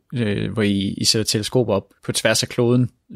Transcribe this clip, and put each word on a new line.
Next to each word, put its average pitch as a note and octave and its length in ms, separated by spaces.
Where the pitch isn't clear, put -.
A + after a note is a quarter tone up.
øh, G#2+ 400
hvor A2+ 80
I, G2+ 360
I A2 80
sætter G#2+ 200
teleskoper A2+ 480
op F#2+ 140
på - 60
tværs - 320
af - 60
kloden. B2 400